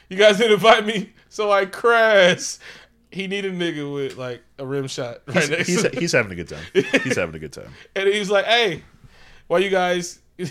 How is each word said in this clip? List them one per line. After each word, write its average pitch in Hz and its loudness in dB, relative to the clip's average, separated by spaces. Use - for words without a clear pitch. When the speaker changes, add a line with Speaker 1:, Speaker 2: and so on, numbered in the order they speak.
Speaker 1:
you 185 -10
guys 208 6
didn't 220 4
invite 220 6
me, 214 -4
so 208 -4
I 196 2
crash." 214 2
He 190 -8
needed 196 -6
a - -8
nigga 151 -6
with, 135 -6
like, 127 -12
a 139 -10
rim 135 -6
shot 123 -10
right 135 -6
Speaker 2:
He's, 147 0
Speaker 1:
next 170 -2
Speaker 2:
he's, 180 2
Speaker 1:
to 147 2
him. 233 -6
Speaker 2:
he's 160 -2
having 117 0
a 90 -10
good 85 -8
time. 78 -14
Speaker 1:
<laughs> - -20
Speaker 2:
He's 127 -4
having 82 -4
a 80 -12
good 76 -14
time. - -18
Speaker 1:
And 196 0
he 208 0
was 202 -4
like, 196 2
"Hey, 220 0
why 170 0
you 196 0
guys," 180 -2
<laughs> - -20
that 180 -8